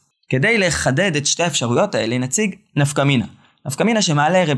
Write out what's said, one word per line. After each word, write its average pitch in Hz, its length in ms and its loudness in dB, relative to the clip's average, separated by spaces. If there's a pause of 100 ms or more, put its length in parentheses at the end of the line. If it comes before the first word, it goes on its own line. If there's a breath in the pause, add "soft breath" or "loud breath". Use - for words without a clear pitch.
(300)
כדי 202 280 0
לחדד 165 580 0
את 143 100 -2
שתי - 180 -2
האפשרויות 143 520 0
האלה, 113 220 -2
נציג 190 380 -2 (200)
נפקא 143 260 0
מינה. 139 240 2 (400 soft breath)
נפקא 143 180 -4
מינה 220 180 2
שמעלה 165 460 2
רב, 143 100 0